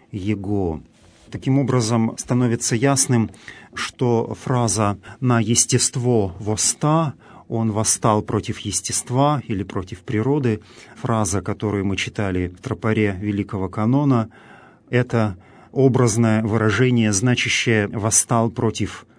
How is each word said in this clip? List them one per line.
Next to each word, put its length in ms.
его». 680
Таким 260
образом, 600
становится 580
ясным, 540
что 720
фраза 560
«на 180
естество 1000
восста», 760
«он 240
восстал 520
против 360
естества» 880
или 160
«против 360
природы», 600
фраза, 440
которую 440
мы 100
читали 540
в 120
тропаре 600
Великого 480
Канона, 600
это 480
образное 720
выражение, 720
значащее 760
«восстал 640
против 540